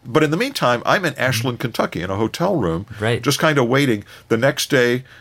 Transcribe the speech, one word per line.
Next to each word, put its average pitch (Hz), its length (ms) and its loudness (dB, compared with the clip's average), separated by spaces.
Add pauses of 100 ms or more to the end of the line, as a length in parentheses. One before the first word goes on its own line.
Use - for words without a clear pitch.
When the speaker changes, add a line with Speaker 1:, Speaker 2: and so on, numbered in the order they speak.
Speaker 1:
but 135 200 2
in 147 80 0
the 156 40 0
meantime, 151 480 0
I'm 180 200 2
in 143 100 -2
Ashland, 120 460 -2
Kentucky, - 420 -4
in 90 80 -6
a 98 60 -2
hotel 165 400 -2
room, 85 300 -2 (140)
Speaker 2:
Right. 113 220 0
Speaker 1:
just 139 160 -2
kinda 151 240 2
waiting. 120 400 2 (260)
The 113 80 2
next 127 320 0
day, 123 360 2 (160)